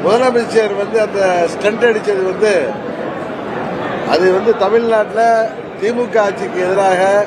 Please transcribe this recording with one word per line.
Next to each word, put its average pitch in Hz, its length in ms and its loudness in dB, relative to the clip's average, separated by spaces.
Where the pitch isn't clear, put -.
முதலமைச்சர் 226 760 2
வந்து 208 260 -2
அந்த 196 160 -2
ஸ்டண்ட் 220 380 -2
அடிச்சது 202 400 0
வந்து, 196 240 2
அது 170 120 2
வந்து 214 140 0
தமிழ்நாட்டுல 220 580 0
திமுக 233 440 -2
ஆட்சிக்கு 185 400 -4
எதிராக 190 360 2